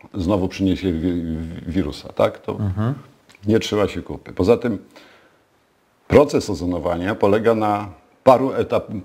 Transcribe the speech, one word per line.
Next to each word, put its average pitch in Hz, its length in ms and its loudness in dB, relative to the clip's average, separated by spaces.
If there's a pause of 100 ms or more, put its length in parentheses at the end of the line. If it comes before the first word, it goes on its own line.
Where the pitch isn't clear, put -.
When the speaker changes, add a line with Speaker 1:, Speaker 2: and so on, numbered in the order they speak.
(140)
Speaker 1:
znowu 92 340 0
przyniesie 92 460 -2
wi-, 85 200 -2
wi-, 82 580 -6
wirusa, 76 420 -4
tak? - 260 0
To - 120 -8
Speaker 2:
Mhm. 104 420 -2 (540)
Speaker 1:
nie 110 120 4
trzyma 104 280 0
się 87 140 -8
kupy. - 320 -14
Poza 101 240 4
tym 113 200 -4 (1300)
proces 139 420 4
ozonowania 87 640 -2
polega 107 400 2
na 104 340 -2 (340)
paru 131 260 6
etap-, 107 560 -4